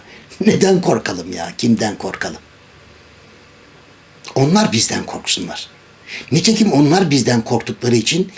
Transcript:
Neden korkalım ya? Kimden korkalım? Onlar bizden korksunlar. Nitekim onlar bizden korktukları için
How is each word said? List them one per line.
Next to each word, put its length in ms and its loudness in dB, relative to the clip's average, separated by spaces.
Neden 400 4
korkalım 520 -4
ya? 260 -10
Kimden 400 0
korkalım? 420 -10
Onlar 380 2
bizden 340 -4
korksunlar. 600 -8
Nitekim 400 2
onlar 380 4
bizden 340 2
korktukları 520 -2
için 420 -2